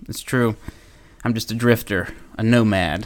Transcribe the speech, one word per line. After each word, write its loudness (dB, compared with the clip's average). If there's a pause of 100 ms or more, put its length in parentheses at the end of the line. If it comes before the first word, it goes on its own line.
It's -10
true. 0 (680)
I'm -2
just -6
a -4
drifter, 2 (300)
a -2
nomad. 2